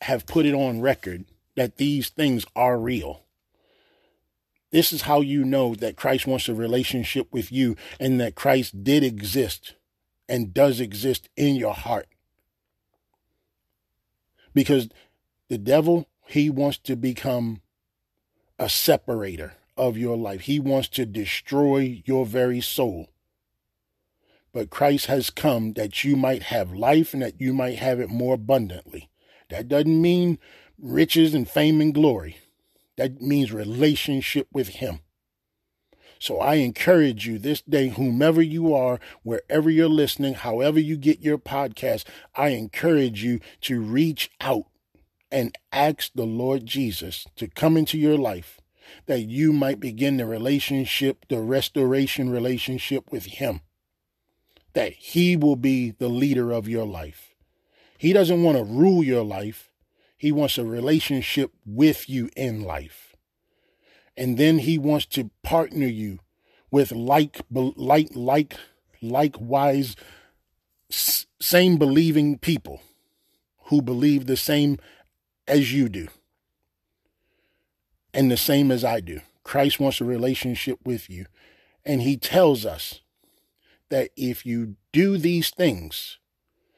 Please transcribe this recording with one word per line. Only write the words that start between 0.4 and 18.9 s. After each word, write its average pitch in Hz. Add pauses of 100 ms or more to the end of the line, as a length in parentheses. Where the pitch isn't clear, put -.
it 143
on 127
record 95 (300)
that 123
these 139
things 131 (100)
are 123
real. 113 (1500)
This 160
is 151
how 147
you 139
know 131
that 110
Christ 131
wants 131
a 117
relationship 120
with 113
you 123 (240)
and 131
that 113
Christ 123
did 143
exist 110 (520)
and 117
does 135
exist 117
in 139
your 110
heart. - (2500)
Because 131 (600)
the 123
devil, 151 (200)
he 151
wants 139
to 131
become 120 (960)
a 98
separator 101 (200)